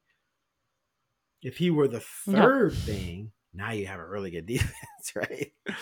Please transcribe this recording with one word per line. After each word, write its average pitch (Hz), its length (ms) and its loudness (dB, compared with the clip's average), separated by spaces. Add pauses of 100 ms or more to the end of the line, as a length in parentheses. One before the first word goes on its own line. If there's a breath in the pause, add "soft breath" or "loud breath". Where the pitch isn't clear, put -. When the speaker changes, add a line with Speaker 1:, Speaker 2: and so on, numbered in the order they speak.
(1400)
Speaker 1:
If 131 160 -8
he 175 120 4
were 151 160 6
the 117 160 -4 (240)
Speaker 2:
No. 202 160 6
Speaker 1:
third 262 320 6
thing, 98 560 -4 (240)
now 101 180 -6
you 101 140 -4
have 95 140 -10
a 80 80 -12
really 98 220 -6
good 85 160 -8
<laughs> - 0 -
defense, 880 680 -4
right? - 380 -4 (300 loud breath)